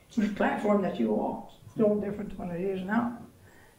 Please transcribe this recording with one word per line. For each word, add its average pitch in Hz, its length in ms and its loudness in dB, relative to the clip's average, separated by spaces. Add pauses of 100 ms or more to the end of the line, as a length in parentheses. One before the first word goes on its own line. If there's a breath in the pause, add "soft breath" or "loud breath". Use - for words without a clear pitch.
It - 80 -4
was 208 120 2
a - 40 -4
platform 208 500 2
that - 160 -2
you 110 120 2
walked. - 420 -2 (120)
It's - 100 -20
a - 40 -2
little 208 200 4
different 202 380 -6
than 180 140 -8
it 170 100 -4
is 190 220 -2
now. 233 340 0 (600 soft breath)